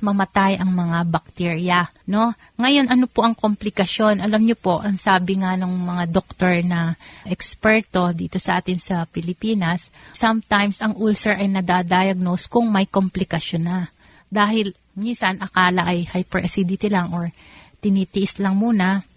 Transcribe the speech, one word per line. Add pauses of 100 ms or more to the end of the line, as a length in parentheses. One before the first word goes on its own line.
mamatay
ang
mga
bakterya, (160)
no? (240)
Ngayon,
ano
po
ang
komplikasyon?
Alam
nyo
po,
ang
sabi
nga
ng
mga
doktor
na (240)
eksperto
dito
sa
atin
sa
Pilipinas, (240)
sometimes
ang
ulcer
ay
nadadiagnose
kung
may
komplikasyon
na. (400)
Dahil (240)
minsan
akala
ay
hyperacidity
lang
or (480)
tinitiis
lang
muna (140)